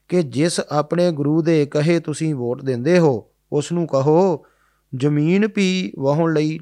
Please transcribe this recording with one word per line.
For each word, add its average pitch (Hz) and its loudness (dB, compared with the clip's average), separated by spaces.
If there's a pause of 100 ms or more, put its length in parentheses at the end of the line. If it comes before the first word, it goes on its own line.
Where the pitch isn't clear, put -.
ਕਿ 175 0
ਜਿਸ 147 -2 (100)
ਆਪਣੇ 170 0
ਗੁਰੂ 147 0
ਦੇ 156 2
ਕਹੇ 151 0
ਤੁਸੀਂ 160 -4
ਵੋਟ 123 -6
ਦਿੰਦੇ 135 0
ਹੋ, 143 0 (220)
ਉਸ 147 -2
ਨੂੰ 170 -2
ਕਹੋ 151 2 (480)
ਜ਼ਮੀਨ 147 2
ਵੀ 185 0
ਵਾਹੁਣ 156 0
ਲਈ 156 -2